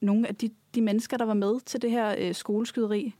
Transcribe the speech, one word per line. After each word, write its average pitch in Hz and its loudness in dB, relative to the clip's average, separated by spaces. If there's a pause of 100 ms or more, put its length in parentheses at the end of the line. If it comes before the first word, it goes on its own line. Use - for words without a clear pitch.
nogle 214 4
af 208 -6
de, 220 -2 (240)
de 240 2
mennesker, 220 0
der 240 0
var 220 0
med 208 2
til 240 -6
det 233 2
her, 220 2
øh, 180 -2
skoleskyderi. 214 -2